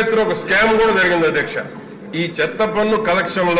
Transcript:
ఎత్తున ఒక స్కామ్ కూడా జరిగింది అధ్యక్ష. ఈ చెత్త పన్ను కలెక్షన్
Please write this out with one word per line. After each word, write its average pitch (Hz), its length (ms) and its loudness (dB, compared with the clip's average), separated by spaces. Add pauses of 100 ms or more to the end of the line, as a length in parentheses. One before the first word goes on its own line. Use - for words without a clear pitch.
ఎత్తున 220 240 2
ఒక 170 160 -2
స్కామ్ 214 400 2
కూడా 220 180 4
జరిగింది 175 320 2
అధ్యక్ష. 143 240 -4 (680)
ఈ 170 40 -2 (140)
చెత్త 165 220 -2 (140)
పన్ను 214 240 2 (100)
కలెక్షన్ 180 500 0